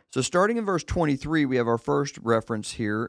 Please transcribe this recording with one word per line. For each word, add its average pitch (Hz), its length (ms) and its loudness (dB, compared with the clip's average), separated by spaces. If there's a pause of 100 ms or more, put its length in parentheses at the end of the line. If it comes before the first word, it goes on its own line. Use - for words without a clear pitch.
(120)
So 131 100 0
starting 196 340 2
in 226 80 -4
verse 185 180 -2
twenty-three, 151 600 0
we 127 100 0
have 120 140 2
our 117 100 2
first 143 400 -2
reference 113 540 0
here, 107 360 -2